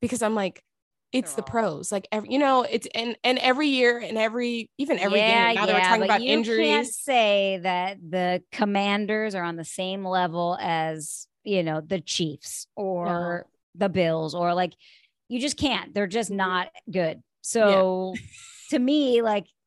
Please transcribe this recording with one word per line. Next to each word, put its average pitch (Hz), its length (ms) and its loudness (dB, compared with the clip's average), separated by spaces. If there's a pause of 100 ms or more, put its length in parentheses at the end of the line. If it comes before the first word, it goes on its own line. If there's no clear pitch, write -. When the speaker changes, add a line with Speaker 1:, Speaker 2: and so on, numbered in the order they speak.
Speaker 1:
because 240 200 -4
I'm 220 140 0
like, 196 260 -4 (500)
it's 262 220 -2
the 220 80 -4
Speaker 2:
They're 226 220 -2
all 190 160 0
Speaker 1:
pros. - 120 -8
Like, 196 200 -4
ev-, 214 160 -4
you 240 100 0
know, 269 320 4
it's, - 240 -2
and, 233 300 -4
and 254 160 2
every 262 300 2
year 247 280 4
and 220 200 -8
every, 233 600 -2
even 269 220 0
every 196 180 2
Speaker 2:
Yeah, 226 300 4
Speaker 1:
game, 233 80 2
now 208 100 2
that 208 80 2
we're 185 60 4
Speaker 2:
yeah, 185 80 4
Speaker 1:
talking 220 140 6
Speaker 2:
but - 40 2
Speaker 1:
about 214 160 4
Speaker 2:
you 247 60 -2
can't 220 120 4
Speaker 1:
injuries. 240 600 0
Speaker 2:
say 202 640 2
that 185 340 -2 (100)
the 180 440 -2
Commanders 202 840 -2
are 185 100 -4
on 170 120 -6
the 165 100 -10
same 190 400 -8
level 175 560 0
as, 160 640 -4 (180)
you 196 200 0
know, 156 180 -2
the 165 180 -4
Chiefs - 760 -6
or 185 300 -4 (680)
Speaker 1:
No. 180 120 0
Speaker 2:
the - 20 0
Bills, 160 460 0
or, 175 180 0
like, 180 200 -2 (560)
you 240 120 -4
just 277 160 -4
can't. 190 380 -2
They're 202 100 0
just 196 240 -4
Speaker 1:
Mm-hmm. 196 80 -4
Speaker 2:
not 185 320 0 (220)
good. 170 260 0
Speaker 1:
Yeah. - 40 -20 (200)
Speaker 2:
So 190 720 2 (280)
Speaker 1:
<laughs> - 280 -20
Speaker 2:
to 294 80 0
me, 254 460 4
like, 208 240 0 (200)